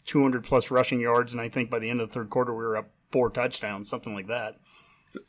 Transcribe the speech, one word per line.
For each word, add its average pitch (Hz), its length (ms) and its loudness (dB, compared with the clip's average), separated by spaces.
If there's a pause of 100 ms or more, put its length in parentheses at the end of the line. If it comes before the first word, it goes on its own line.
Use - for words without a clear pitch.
two 143 180 4
hundred 127 220 2
plus 127 260 4
rushing 127 300 4
yards, 120 320 4
and 120 80 -6
I 117 80 -6
think 113 220 -2
by 120 100 0
the 110 100 -4
end 120 100 0
of 113 80 -2
the - 60 -12
third 110 160 -6
quarter, 123 220 0
we 113 120 -6
were 110 120 0
up 107 140 -6 (200)
four 123 200 2
touchdowns, 107 580 -4
something 117 260 -6
like 98 140 -10
that. 113 280 -4 (720)